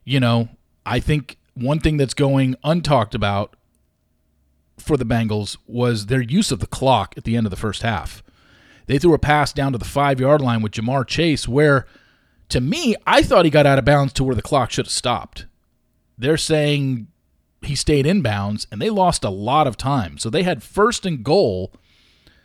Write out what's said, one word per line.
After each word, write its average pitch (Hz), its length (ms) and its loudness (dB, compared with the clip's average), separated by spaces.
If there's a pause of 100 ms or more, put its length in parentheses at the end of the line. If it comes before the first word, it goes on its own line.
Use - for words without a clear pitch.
You 135 160 0
know, 117 300 2 (340)
I 127 160 -2
think - 380 -4 (160)
one 135 260 -2
thing 156 160 0
that's 139 180 0
going 135 480 2
untalked 147 520 0
about 101 420 -4 (1200)
for - 180 -2
the 127 100 -4
Bengals 107 500 -2 (100)
was 120 400 -2
their 131 140 0
use 135 320 0
of 104 80 -4
the - 60 -4
clock 127 500 0
at - 80 -16
the 113 120 -2
end 113 100 0
of 98 40 -2
the 92 60 -8
first - 260 -6
half. 104 400 -6 (640)
They 143 120 0
threw 165 160 6
a 135 40 2
pass 147 340 2
down 139 200 -2
to 120 60 -4
the 98 60 -8
five-yard 139 560 2
line 117 220 0
with 107 100 -4
Ja'Marr 120 340 -2
Chase 156 420 -2
where, 139 380 2 (600)
to 131 120 -2
me, 226 340 0 (120)
I 233 160 4
thought 202 220 4
he 160 60 4
got 147 160 6
out 139 120 4
of 123 60 0
bounds 139 300 2
to 131 100 0
where 131 120 0
the 107 60 -4
clock 131 280 0
should - 160 -4
have - 60 -8
stopped. - 540 -6 (680)
They're 143 200 0
saying 143 720 -2 (540)
he 143 120 -8
stayed 139 320 2
in 185 160 2
bounds, 104 480 -4
and 104 100 -12
they 220 100 -2
lost 185 340 0
a 107 60 -2
lot 120 360 0
of 117 100 -4
time. 113 420 -4
So 117 120 -6
they 156 120 0
had 170 200 -2
first 220 420 0
and 156 200 -4
goal 120 480 0 (720)